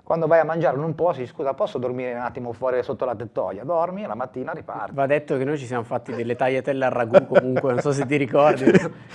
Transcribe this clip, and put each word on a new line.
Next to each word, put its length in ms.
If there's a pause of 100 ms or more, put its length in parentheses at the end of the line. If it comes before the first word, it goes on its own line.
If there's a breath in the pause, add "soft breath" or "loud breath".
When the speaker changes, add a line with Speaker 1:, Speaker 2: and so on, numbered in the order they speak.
Speaker 1:
Quando 220
vai 140
a 40
mangiare 320
non 200
puoi, 320
"Scusa, 260
posso 240
dormire 380
un 60
attimo 300
fuori 300
sotto 240
la 100
tettoia?" 480
Dormi, 440
la 80
mattina 380
riparti. 420
Speaker 2:
Va 100
detto 320
che 80
noi 140
ci 80
siamo 160
fatti 320
delle 200
tagliatelle 500
al 60
ragù 360
comunque, 460
non 60
so 120
se 160
ti 100
ricordi. 480
Speaker 1:
<laughs> 500